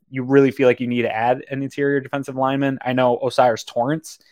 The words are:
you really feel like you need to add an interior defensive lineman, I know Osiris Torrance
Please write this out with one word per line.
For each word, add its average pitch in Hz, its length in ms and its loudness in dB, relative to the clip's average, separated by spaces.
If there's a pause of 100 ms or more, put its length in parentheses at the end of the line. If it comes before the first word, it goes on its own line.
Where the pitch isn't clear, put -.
you 131 140 -6
really 135 280 4
feel 131 160 2
like 123 120 2
you 123 80 -4
need 120 160 -2
to 110 120 -2
add 123 340 -2
an 135 120 -8
interior 139 380 -2
defensive 135 360 -8
lineman, 135 480 -2
I 127 100 -4
know 127 280 2
Osiris 120 420 0
Torrance 139 560 -6 (120)